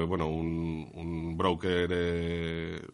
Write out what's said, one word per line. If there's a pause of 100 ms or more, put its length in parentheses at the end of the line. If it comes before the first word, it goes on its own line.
bueno,
un,
un
broker,
eh, (140)